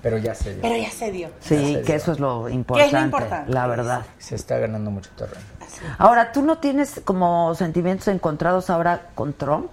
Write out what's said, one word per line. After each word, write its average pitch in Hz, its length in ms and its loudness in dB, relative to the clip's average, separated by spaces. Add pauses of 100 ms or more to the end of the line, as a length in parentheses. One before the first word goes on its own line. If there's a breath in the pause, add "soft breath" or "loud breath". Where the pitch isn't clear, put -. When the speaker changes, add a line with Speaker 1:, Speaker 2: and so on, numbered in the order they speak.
Speaker 1:
Pero 113 140 0
ya 110 180 -4
se - 160 -4
dio. 190 120 -10
Speaker 2:
Pero 233 120 0
ya 220 160 -4
se 220 200 -6
dio. 175 180 -8 (100)
Speaker 3:
Sí, - 160 0
Speaker 1:
Ya 147 60 2
se 143 120 2 (100)
Speaker 3:
que - 0 - (100)
Speaker 1:
dio. - 20 2
Speaker 3:
eso 151 160 0
es 147 80 -2
lo 123 240 -2
Speaker 2:
Que 120 40 -6
es 117 40 -6
lo 123 60 -4
Speaker 3:
importante, 277 480 4
Speaker 2:
importante. 202 480 -2
Speaker 3:
la 127 140 2
verdad. 123 340 -2 (180)
Speaker 1:
Se - 160 -12
está 120 220 -4
ganando 110 340 -2
mucho 98 240 -8
terreno. - 240 -12 (580 loud breath)
Speaker 3:
Ahora, 226 360 8
¿tú 277 80 2
no 320 160 4
tienes 285 480 0
como 175 500 2
sentimientos 175 540 0
encontrados 175 600 0
ahora 170 460 0
con 139 160 -4
Trump? 151 420 -2